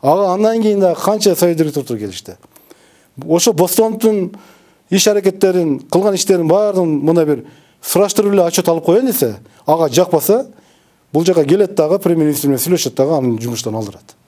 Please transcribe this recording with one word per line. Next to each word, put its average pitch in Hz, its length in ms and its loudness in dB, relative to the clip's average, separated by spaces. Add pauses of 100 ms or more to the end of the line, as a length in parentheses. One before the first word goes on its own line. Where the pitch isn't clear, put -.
Ага 180 320 2
андан 220 280 0
кийин 208 200 2
да 180 120 2
канча 202 420 0
совет 170 220 0
директорлору 143 400 -4
келишти. 101 380 -12 (880)
Ошо 175 280 2
Бостоновдун 214 840 0 (540)
иш 190 180 2
аракеттерин, 185 720 0
кылган 190 360 -2
иштерин 175 320 0
баарын 180 520 2
мындай 160 260 2
бир 143 200 -2 (360)
сураштырып 202 520 0
эле 190 100 4
отчет 170 240 0
алып 165 160 0
коеюн 208 220 2
десе, 123 320 -2 (280)
ага 160 220 0
жакпаса, 175 600 0 (680)
бул 156 100 0
жака 170 220 2
келет 190 300 2
дагы, 165 240 0
премьер-министр 156 480 0
менен 135 120 0
сүйлөшөт 160 360 -2
дагы, 143 200 0
анын 123 240 -2
жумуштан 113 360 -8
алдырат. 104 400 -12 (120)